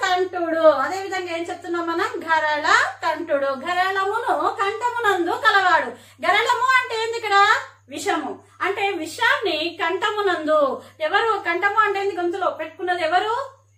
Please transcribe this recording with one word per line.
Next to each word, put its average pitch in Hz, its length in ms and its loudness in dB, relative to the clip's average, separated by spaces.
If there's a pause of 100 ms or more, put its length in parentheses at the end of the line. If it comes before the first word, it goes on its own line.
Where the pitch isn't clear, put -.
కంఠుడు, 359 560 0
అదే 311 440 4
విధంగా 359 340 -6
ఏం 339 60 -4
చెప్తున్నాం 339 440 -6
మనం? 349 400 -4
గరళ 311 500 2 (280)
కంఠుడు, 311 420 0
గరళమును 381 1120 0
కంఠమునందు 415 680 0
కలవాడు. 381 560 2 (400)
గరళము 480 560 4
అంటే 466 200 -4
ఏంది 453 140 -2
ఇక్కడ? 415 400 4 (320)
విషము. 311 500 -4 (240)
అంటే 392 280 0
విషాన్ని 349 920 -2
కంఠమునందు, 339 1000 0 (180)
ఎవరు 403 460 0
కంఠము 403 340 0
అంటే 403 200 2
ఏంది? 392 160 -2
గొంతులో 349 340 -2
పెట్టుకున్నది 349 520 -4
ఎవరు? 427 480 0 (280)